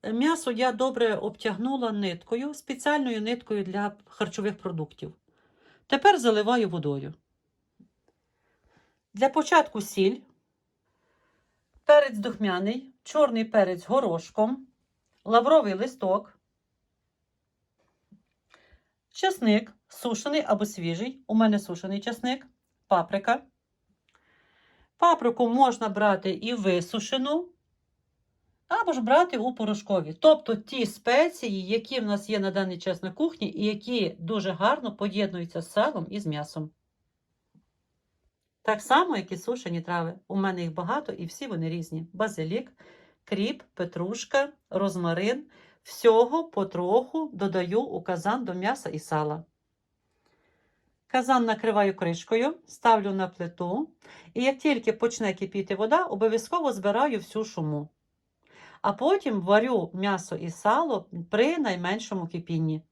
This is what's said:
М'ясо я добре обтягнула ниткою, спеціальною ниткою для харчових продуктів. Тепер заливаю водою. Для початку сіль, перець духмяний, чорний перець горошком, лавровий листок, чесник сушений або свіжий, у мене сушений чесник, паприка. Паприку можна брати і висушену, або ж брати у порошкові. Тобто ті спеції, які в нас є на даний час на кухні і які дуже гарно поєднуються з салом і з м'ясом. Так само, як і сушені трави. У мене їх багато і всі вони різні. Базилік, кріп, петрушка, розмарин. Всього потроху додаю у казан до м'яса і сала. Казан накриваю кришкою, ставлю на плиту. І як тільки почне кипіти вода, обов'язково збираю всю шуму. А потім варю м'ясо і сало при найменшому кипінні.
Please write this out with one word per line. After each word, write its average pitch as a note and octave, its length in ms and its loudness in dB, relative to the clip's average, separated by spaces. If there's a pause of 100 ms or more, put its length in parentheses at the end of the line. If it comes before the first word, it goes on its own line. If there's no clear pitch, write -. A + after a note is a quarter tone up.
(120)
М'ясо D4 380 0
я A#3+ 220 0
добре A#3 420 0
обтягнула A3 760 -4
ниткою, G#3 640 -4
спеціальною B3+ 680 -2
ниткою A3 420 -4
для G3+ 320 -4 (100)
харчових G3+ 520 -6
продуктів. D#3+ 560 -8 (720)
Тепер D4 320 4
заливаю A3+ 500 2
водою. D3 460 -6 (2000)
Для A#3+ 140 4
початку C#4+ 520 4
сіль, G3+ 400 0 (1600)
перець C#4 340 6
духмяний, G#3 840 -2
чорний B3 420 2
перець F#3 420 2
горошком, A3+ 800 0 (580)
лавровий A#3 500 6
листок, G#3 640 -4 (2750)
чесник A3+ 600 2 (160)
сушений C#4+ 580 -4
або G#3 200 0
свіжий, F#3 600 -6
у A3 80 -4
мене G#3+ 240 4
сушений G3 420 -6
чесник, B3 460 -6 (400)
паприка. G3 560 0 (1500)
Паприку B3 520 4
можна A#3+ 400 4
брати G3 420 2
і A3 240 -4
висушену, A3+ 960 -2 (1200)
або F#4 240 -2
ж B3+ 80 -2
брати C#4 380 4
у B3 160 -2
порошкові. G3+ 680 -2
Тобто D4+ 360 6
ті A#3+ 300 -4
спеції, A#3+ 800 0
які A3+ 340 -4
в A3 40 -6
нас G#3 260 -4
є G#3+ 80 0
на F#3+ 120 0
даний F#3 280 -4
час F3 240 -4
на F#3 100 -8
кухні D#4 440 -4
і G#3 80 -2
які G#3+ 540 -2
дуже F#3+ 340 -4
гарно A3 440 0
поєднуються F#3 680 -4
з - 100 -16
салом A3 380 0
і G3+ 100 -8
з G3+ 60 -8
м'ясом. D3+ 440 -6 (1900)
Так G#3+ 200 -2
само, D#4 340 2
як F#3 160 -6
і F3 40 -8
сушені F3 440 -6
трави. E3+ 340 -4 (140)
У G3 80 -4
мене F#3+ 260 -2
їх E3 120 -6
багато A3 380 -4
і F#3 140 -10
всі C4+ 200 -12
вони E3 220 -4
різні. E3 440 -8
Базилік, F3+ 600 -6 (520)
кріп, G#3 380 -4 (120)
петрушка, G3+ 800 -4 (180)
розмарин. F#3+ 760 -2 (360)
Всього B3 640 4
потроху G#3+ 880 -2
додаю F#3 480 -2
у - 220 -6
казан G3+ 420 -2
до F#3 100 -6
м'яса G3 340 -4
і D#3 100 -8
сала. D3+ 460 -4 (1600)
Казан B3+ 380 2
накриваю G#3 520 2
кришкою, A3+ 600 -2 (100)
ставлю G3+ 460 2
на F#3+ 160 -2
плиту. F3 640 -6 (440)
І B3 100 -2
як C4+ 140 2
тільки A#3+ 340 0
почне A3 420 -2
кипіти F#3+ 400 -4
вода, A#3 300 2
обов'язково A3+ 680 0
збираю G#3+ 460 0
всю A3 260 -6
шуму. D3+ 440 -6 (920)
А G3+ 100 0
потім C4+ 480 0
варю G3+ 540 2
м'ясо F#3 420 -4
і E3+ 140 -8
сало A3+ 580 0 (220)
при C#4 280 2
найменшому F#3+ 680 -4
кипінні. D#3+ 640 -4